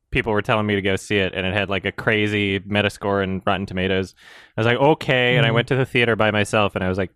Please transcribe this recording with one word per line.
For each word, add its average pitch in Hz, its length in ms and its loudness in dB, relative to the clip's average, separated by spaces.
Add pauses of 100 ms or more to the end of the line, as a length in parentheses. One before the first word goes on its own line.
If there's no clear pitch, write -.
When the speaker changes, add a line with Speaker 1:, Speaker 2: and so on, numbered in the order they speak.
(120)
Speaker 1:
people 120 200 -2
were 104 100 2
telling 107 240 0
me 104 100 2
to 98 60 0
go 98 140 0
see 104 220 -2
it 95 160 0
and 92 120 -4
it 92 80 -2
had, 98 160 -2
like, 95 140 -4
a 98 80 -2
crazy 104 680 -2
Metascore 101 600 -2
and 95 240 -4
Rotten 98 200 0
Tomatoes. 95 500 -2 (400)
I 110 60 -4
was 110 40 2
like, 120 120 2
"Okay." 127 580 2
And 117 100 4
I 117 40 2
Speaker 2:
Mm-hmm. 113 60 0
Speaker 1:
went 120 140 2
to 139 60 0
the 127 100 0
theater 117 300 2
by 107 160 2
myself 104 440 0
and 92 80 -2
I 92 40 -2
was 92 100 -2
like 95 180 -4